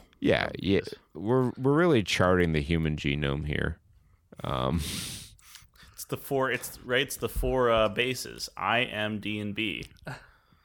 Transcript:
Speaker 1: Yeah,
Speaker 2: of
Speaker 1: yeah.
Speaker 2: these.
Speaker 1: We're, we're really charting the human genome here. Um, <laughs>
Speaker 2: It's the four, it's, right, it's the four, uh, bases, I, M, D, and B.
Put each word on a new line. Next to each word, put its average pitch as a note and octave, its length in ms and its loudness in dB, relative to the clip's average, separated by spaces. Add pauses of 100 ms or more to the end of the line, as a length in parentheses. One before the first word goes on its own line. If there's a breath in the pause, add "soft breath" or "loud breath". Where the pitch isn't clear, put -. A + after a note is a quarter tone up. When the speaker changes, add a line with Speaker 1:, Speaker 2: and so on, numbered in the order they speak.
(220)
Speaker 1:
Yeah, B1 240 2
Speaker 2:
of - 120 -6
Speaker 1:
yeah. F#2+ 220 2
Speaker 2:
these. - 140 -6 (200)
Speaker 1:
We're, A#2+ 440 2
we're C3+ 200 2
really D#3+ 240 6
charting F2+ 520 4
the D2+ 80 2
human D#2+ 340 2
genome C#2+ 500 -2
here. D2+ 320 -2 (640)
Um, C2 420 -2
<laughs> - 60 -6 (1040 loud breath)
Speaker 2:
It's - 120 -14
the C3+ 120 -6
four, C3 320 -2
it's, - 360 -6
right, B2 160 2
it's C3+ 160 -4
the A#2 100 -4
four, B2+ 420 0
uh, A2 200 4
bases, A#2+ 640 -4
I, A2+ 280 0
M, G#2+ 360 -4
D, G#2 220 -4
and G#2 120 -6
B. G2+ 300 -4 (800 loud breath)